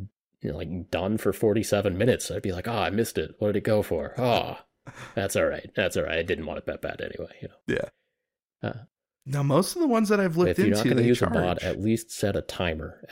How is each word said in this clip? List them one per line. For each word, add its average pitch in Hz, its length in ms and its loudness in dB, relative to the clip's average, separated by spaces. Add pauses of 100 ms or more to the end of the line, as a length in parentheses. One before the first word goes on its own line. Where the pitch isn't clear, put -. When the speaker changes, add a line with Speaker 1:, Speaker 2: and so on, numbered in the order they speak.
(400)
Speaker 1:
you - 100 -4
know, - 60 -6
like, 90 340 -8
done 95 260 0
for 107 160 0
forty-seven 101 640 2
minutes. 113 360 2
I'd 98 100 -4
be 101 80 -2
like, 90 160 -6
"Oh, - 60 -4
I 95 180 0
missed 110 280 0
it. 80 200 -4
What 104 140 2
did 101 60 0
it 95 60 -2
go 107 180 4
for? 78 360 -4
Oh, 117 400 2 (560)
that's 98 220 -2
all 92 100 4
right. - 300 -4
That's 92 200 0
all 90 60 2
right. 80 160 -2
I 82 60 0
didn't 80 220 -2
want 78 120 -8
to - 100 -6
bet - 140 -6
that 80 180 -8
anyway," - 300 -8 (100)
you - 80 -12
know? - 60 -16 (1080)
Speaker 2:
Yeah. 110 60 -4
Speaker 1:
Uh, 113 100 -8 (460)
Speaker 2:
Now, 143 200 -2
most 143 320 2
of 359 60 -4
the 311 60 4
ones 226 200 4
that 208 100 4
I've 180 180 0
looked 175 140 4
Speaker 1:
if - 80 0
you're 190 80 4
Speaker 2:
into, 101 120 4
Speaker 1:
not 110 80 0
gonna 120 160 4
Speaker 2:
they 120 40 4
Speaker 1:
use 120 140 4
Speaker 2:
charge. 98 160 2
Speaker 1:
a 82 40 4
bot, 87 220 0
at 90 180 -2
least 113 300 0
set 101 240 -2
a 90 80 0
timer. 80 680 -4